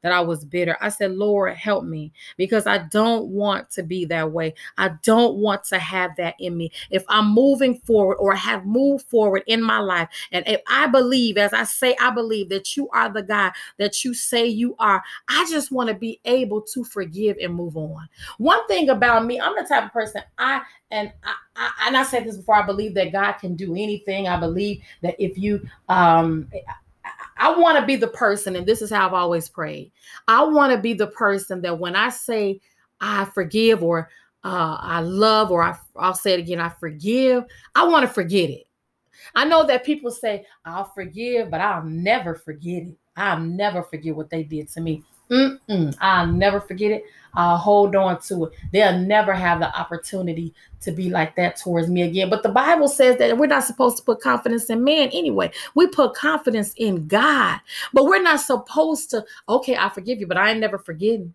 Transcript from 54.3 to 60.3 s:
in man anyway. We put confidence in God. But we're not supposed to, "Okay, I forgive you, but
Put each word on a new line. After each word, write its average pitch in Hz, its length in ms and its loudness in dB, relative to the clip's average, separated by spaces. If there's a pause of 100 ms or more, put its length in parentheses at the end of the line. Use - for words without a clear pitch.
in 233 160 0
man 294 240 4
anyway. 294 420 -2 (240)
We 349 120 2
put 302 280 0
confidence 269 600 -2
in 180 320 -2
God. 226 500 2 (360)
But 269 100 8
we're 381 180 4
not 320 180 4
supposed 302 680 -2
to, 214 140 -4 (240)
"Okay, 262 280 0
I 196 120 0
forgive 202 320 -6
you, 190 60 -6
but 175 100 -2